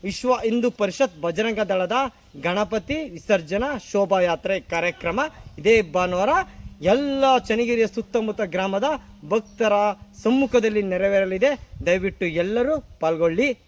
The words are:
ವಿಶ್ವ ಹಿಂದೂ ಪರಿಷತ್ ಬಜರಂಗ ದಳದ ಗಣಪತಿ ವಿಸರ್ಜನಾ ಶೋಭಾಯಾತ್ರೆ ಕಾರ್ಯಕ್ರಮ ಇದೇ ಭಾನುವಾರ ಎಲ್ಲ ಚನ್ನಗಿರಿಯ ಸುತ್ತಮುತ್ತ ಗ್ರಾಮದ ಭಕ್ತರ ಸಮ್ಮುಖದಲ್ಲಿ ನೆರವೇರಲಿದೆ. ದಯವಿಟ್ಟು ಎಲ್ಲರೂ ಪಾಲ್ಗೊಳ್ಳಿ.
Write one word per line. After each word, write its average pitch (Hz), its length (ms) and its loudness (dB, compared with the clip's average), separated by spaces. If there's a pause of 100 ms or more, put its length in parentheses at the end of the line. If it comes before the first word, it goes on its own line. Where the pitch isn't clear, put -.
ವಿಶ್ವ 220 300 -2
ಹಿಂದೂ 233 380 0
ಪರಿಷತ್ 190 500 -2
ಬಜರಂಗ 202 380 -2
ದಳದ 185 360 0 (480)
ಗಣಪತಿ 214 680 -2
ವಿಸರ್ಜನಾ 196 680 -2 (140)
ಶೋಭಾಯಾತ್ರೆ 185 680 0
ಕಾರ್ಯಕ್ರಮ 170 600 -4 (400)
ಇದೇ 214 220 4
ಭಾನುವಾರ 180 480 0 (520)
ಎಲ್ಲ 269 420 2 (240)
ಚನ್ನಗಿರಿಯ 233 400 2
ಸುತ್ತಮುತ್ತ 220 540 -4
ಗ್ರಾಮದ 190 420 -2 (460)
ಭಕ್ತರ 214 440 0 (500)
ಸಮ್ಮುಖದಲ್ಲಿ 226 580 2
ನೆರವೇರಲಿದೆ. 190 680 2 (360)
ದಯವಿಟ್ಟು 185 400 0
ಎಲ್ಲರೂ 202 480 0 (260)
ಪಾಲ್ಗೊಳ್ಳಿ. 165 480 2 (200)